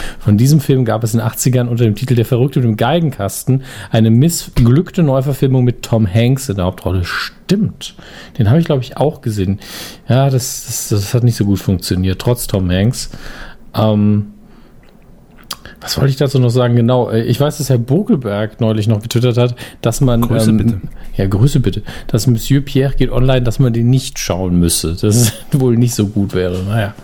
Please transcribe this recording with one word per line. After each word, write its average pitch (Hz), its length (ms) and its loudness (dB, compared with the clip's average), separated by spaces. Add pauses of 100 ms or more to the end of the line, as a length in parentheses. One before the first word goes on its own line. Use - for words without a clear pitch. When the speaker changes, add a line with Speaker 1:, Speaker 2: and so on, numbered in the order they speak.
(180)
Speaker 1:
Von 104 200 4
diesem 139 220 4
Film 131 260 2
gab 110 180 -2
es 107 80 -2
in 113 80 0
den 113 60 -4
achtzigern 123 420 0
unter 120 160 0
dem 107 100 4
Titel 127 200 -2
Der 117 100 2
Verrückte 131 360 0
mit 120 100 2
dem 107 80 0
Geigenkasten 131 840 -2 (260)
eine 113 200 4
missglückte 139 920 2
Neuverfilmung 135 600 2
mit 123 200 0
Tom 110 300 0
Hanks 120 360 2
in 98 80 -4
der 92 80 0
Hauptrolle. 92 400 -2
Stimmt. - 920 -4 (420)
Den 104 100 2
hab 131 80 4
ich, 170 80 2
glaub 139 160 0
ich, - 160 -10
auch 151 240 -2
gesehen. 101 400 -2 (480)
Ja, 135 220 4
das, - 360 -4
das, - 220 -8
das 101 240 -2
hat 117 100 2
nicht 120 140 2
so 104 80 0
gut 101 140 0
funktioniert, 92 600 -2
trotz - 280 -2
Tom 92 240 0
Hanks. 98 400 0 (640)
Ähm, 104 520 2 (1500)
was - 160 -8
wollte 139 140 2
ich 131 60 -2
dazu 139 220 0
noch 123 120 4
sagen? 120 260 2
Genau, 120 340 2
äh, 113 120 0
ich - 180 0
weiß, 147 180 -2
dass 135 120 -2
Herr 127 80 2
Bogelberg 120 840 -2
neulich 110 260 0
noch 110 140 2
getwittert 117 380 0
hat, 123 160 2 (260)
dass 117 220 -2
man, 120 180 4
Speaker 2:
Grüße 113 300 2
Speaker 1:
ähm, 110 80 4
Speaker 2:
bitte. 107 220 0 (360)
Speaker 1:
ja, 98 100 2
Grüße 113 340 2
bitte, 104 220 -2 (240)
dass 110 200 -2
Monsieur 131 340 2
Pierre 135 340 -2
geht 127 160 2
online, 127 320 2
dass 120 160 -2
man 127 140 2
den 117 160 0
nicht 131 300 0
schauen 90 420 0
müsse. 87 320 0
Dass 90 120 -6
es 110 280 2 (100)
<laughs> - 100 -10
wohl 131 260 2
nicht 123 160 0
so 107 120 0
gut 101 280 -2
wäre. 90 340 -2
Naja, 104 240 -2 (120)